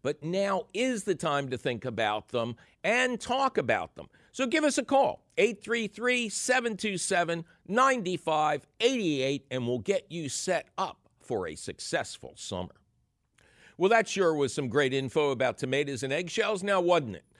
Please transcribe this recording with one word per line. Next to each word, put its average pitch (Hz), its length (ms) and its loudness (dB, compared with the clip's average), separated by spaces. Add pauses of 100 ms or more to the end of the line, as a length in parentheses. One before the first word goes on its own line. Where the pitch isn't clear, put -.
but 147 220 -4
now 190 400 0 (100)
is 240 300 0
the 190 100 0
time 143 360 -2
to 127 60 -2
think 120 280 -4
about 110 460 -2
them 117 260 -2 (260)
and 247 380 0
talk 262 360 0
about 113 380 0
them. - 140 -16 (240)
So 262 140 -2
give 302 180 2
us 285 120 4
a 269 80 0
call, 269 400 2 (120)
eight 208 260 2
three 226 260 -2
three, 240 400 0
seven 240 480 0
two 196 220 -2
seven, 170 460 0 (220)
nine 247 380 4 (140)
five 151 480 0 (140)
eight 208 420 2
eight, 135 280 -2
and 127 160 -2
we'll 123 120 0
get 190 320 -2
you 160 180 -6
set - 480 -2
up - 320 -6 (120)
for 95 280 -4
a 78 60 -8
successful - 840 -8
summer. - 380 -8 (1000)
Well, 185 140 4
that 226 180 4
sure 175 260 2
was 143 180 0
some 139 160 -4
great 135 240 2
info 139 380 2
about 123 280 -2
tomatoes 139 440 -2
and 135 100 -2
eggshells, 185 520 -2
now 196 160 2
wasn't 160 360 2
it? - 80 -16 (160)